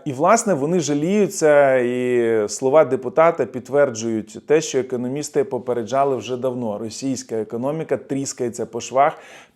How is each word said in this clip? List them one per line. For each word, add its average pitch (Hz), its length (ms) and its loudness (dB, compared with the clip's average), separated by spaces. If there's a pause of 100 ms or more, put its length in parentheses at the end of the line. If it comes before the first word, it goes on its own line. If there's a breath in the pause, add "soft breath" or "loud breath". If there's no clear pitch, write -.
і, 147 80 -4
власне, 175 420 2
вони 156 260 0
жаліються, 147 960 4
і 120 720 2
слова 139 360 4
депутата 156 640 2
підтверджують 113 1000 -2
те, 156 140 4
що 156 180 -4
економісти 127 680 -4
попереджали 123 720 -2
вже 120 200 -6
давно. 120 420 -4
Російська 117 580 -6
економіка 131 600 -4
тріскається 123 680 -6
по 117 140 -10
швах 135 380 0 (380 loud breath)